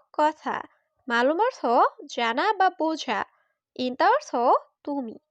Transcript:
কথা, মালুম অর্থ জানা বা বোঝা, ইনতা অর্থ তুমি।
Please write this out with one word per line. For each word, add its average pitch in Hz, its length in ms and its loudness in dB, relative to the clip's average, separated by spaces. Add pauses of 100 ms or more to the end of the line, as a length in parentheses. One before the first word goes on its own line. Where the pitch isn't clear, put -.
(180)
কথা, 302 380 -2 (520)
মালুম 254 400 0
অর্থ - 140 -8 (540)
জানা 240 380 -2
বা 381 140 2 (120)
বোঝা, 302 400 -4 (560)
ইনতা 254 300 -2 (100)
অর্থ 587 160 -6 (520)
তুমি। 277 320 -8 (160)